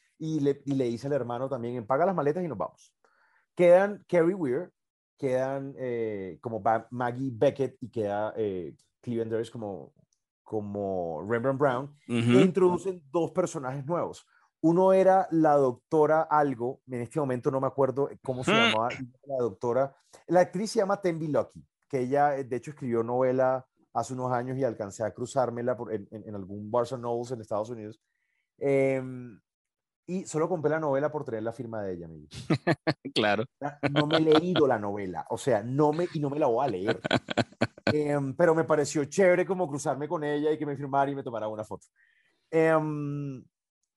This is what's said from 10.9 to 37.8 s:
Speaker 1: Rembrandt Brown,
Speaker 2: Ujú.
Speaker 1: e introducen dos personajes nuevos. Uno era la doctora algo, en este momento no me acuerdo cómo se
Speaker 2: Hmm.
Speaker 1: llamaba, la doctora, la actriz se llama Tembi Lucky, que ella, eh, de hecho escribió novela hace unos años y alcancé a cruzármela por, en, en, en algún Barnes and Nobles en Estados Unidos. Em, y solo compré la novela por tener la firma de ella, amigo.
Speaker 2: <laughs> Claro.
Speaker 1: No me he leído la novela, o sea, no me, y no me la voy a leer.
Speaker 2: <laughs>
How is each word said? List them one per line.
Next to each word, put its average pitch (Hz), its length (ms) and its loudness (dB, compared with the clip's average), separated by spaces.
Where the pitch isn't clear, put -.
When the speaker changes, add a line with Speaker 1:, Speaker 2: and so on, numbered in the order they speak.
Speaker 1:
Rembrandt 123 320 -2
Brown, 139 380 -2
Speaker 2:
Ujú. 120 300 4
Speaker 1:
e 143 40 10
introducen 180 680 2
dos 165 220 -2
personajes 143 540 -2
nuevos. 135 400 -4
Uno 180 320 8
era 190 380 6
la 156 240 6
doctora 151 680 4
algo, 135 680 0
en 123 140 -6
este 135 180 -4
momento 127 300 -2
no 135 100 0
me 135 80 0
acuerdo 131 400 0
cómo 127 220 -6
se 185 120 2
Speaker 2:
Hmm. 226 40 4
Speaker 1:
llamaba, 127 360 0
la 139 120 -6
doctora, 120 560 0
la 175 120 6
actriz 180 320 -2
se 220 80 0
llama 196 200 0
Tembi 165 280 -2
Lucky, 117 360 -2
que 135 120 -2
ella, 143 360 2
eh, 135 80 -4
de 123 120 -6
hecho 120 160 -10
escribió 117 320 -2
novela 127 640 0
hace 120 200 -4
unos 127 180 -4
años 127 260 -2
y 135 60 -2
alcancé 110 400 -4
a 104 80 -4
cruzármela 120 640 -4
por, 110 160 -10
en, 101 180 -6
en, 107 180 -14
en 107 60 -10
algún 104 360 -10
Barnes 120 220 0
and 123 100 -8
Nobles 120 300 -4
en 120 80 -8
Estados 110 300 -6
Unidos. 110 300 -14
Em, 131 840 -2
y 180 200 -6
solo 156 220 0
compré 156 220 0
la 156 100 0
novela 147 300 0
por 147 140 -6
tener 110 180 -6
la 113 100 -4
firma 110 300 -8
de 95 120 -6
ella, 85 120 -10
amigo. 78 240 -18
Speaker 2:
<laughs> - 840 -2
Claro. 104 300 2
Speaker 1:
No 143 240 0
me 160 120 2
he - 20 2
leído 160 460 4
la 123 120 2
novela, 101 520 -8
o 117 80 -4
sea, 110 240 0
no 143 300 2
me, 170 200 -2
y 160 80 -4
no 143 100 -2
me 143 80 -4
la 156 80 2
voy 120 180 2
a 139 40 0
leer. 98 420 -4
Speaker 2:
<laughs> - 800 -2